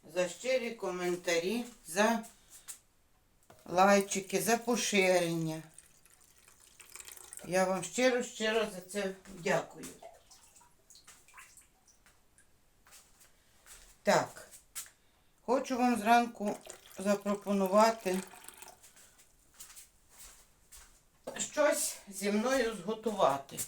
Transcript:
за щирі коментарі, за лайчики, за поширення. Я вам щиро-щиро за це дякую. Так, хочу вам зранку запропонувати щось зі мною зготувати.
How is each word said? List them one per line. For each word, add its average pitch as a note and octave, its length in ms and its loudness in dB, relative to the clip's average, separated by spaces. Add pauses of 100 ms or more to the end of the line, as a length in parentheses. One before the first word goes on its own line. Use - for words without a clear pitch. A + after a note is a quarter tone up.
(120)
за F3+ 160 0
щирі A#3+ 420 -2
коментарі, F3+ 920 -2 (220)
за G#3+ 320 2 (1500)
лайчики, G3 760 4
за A3 160 2
поширення. F3 1040 2 (1800)
Я F#3 200 0
вам F#3 180 -2
щиро-щиро A3+ 840 0
за F3+ 160 -12
це F#3+ 340 -6 (240)
дякую. - 480 -4 (4000)
Так, - 440 2 (960)
хочу C4 320 0
вам A#3+ 220 4
зранку A#3 580 2 (420)
запропонувати G3+ 1200 2 (3250)
щось - 600 0 (100)
зі G3+ 240 -4
мною A3+ 440 0
зготувати. F#3+ 920 -2